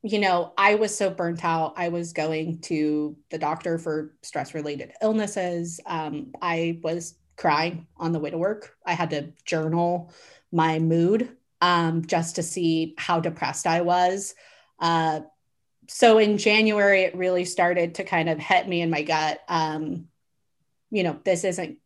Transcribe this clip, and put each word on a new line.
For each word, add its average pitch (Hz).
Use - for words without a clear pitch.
you 208
know, 180
I 202
was 214
so 196
burnt 170
out. 160
I 175
was 170
going 160
to 151
the 160
doctor 160
for 156
stress-related 147
illnesses. 190
Um, 156
I 170
was 170
crying 165
on 165
the 160
way 147
to 147
work. 208
I 180
had 165
to 151
journal 170
my 160
mood, 170
um, 165
just 165
to 175
see 160
how 175
depressed 165
I 170
was. 180
Uh, 160
so 226
in 208
January, 208
it 180
really 180
started 175
to 190
kind 170
of 156
hit 180
me 175
in 165
my 151
gut. 156
Um, 160
you 208
know, 170
this 180
isn't 170